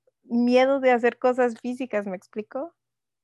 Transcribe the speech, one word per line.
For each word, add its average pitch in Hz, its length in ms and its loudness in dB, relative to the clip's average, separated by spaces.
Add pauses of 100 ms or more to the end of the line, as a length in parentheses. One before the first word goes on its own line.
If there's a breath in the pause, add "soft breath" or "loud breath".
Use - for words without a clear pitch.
(240)
miedo 247 560 2
de 262 120 2
hacer 240 280 0
cosas 247 400 0
físicas? 240 480 -6
¿Me 190 80 -8
explico? 262 580 -12 (500)